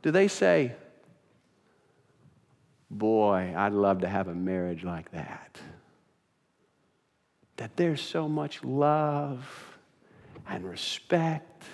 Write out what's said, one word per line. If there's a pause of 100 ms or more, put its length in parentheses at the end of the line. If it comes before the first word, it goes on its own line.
do
they
say, (2250)
"Boy,
I'd
love
to
have
a
marriage
like
that"? (2000)
That
there's
so
much
love (680)
and
respect (100)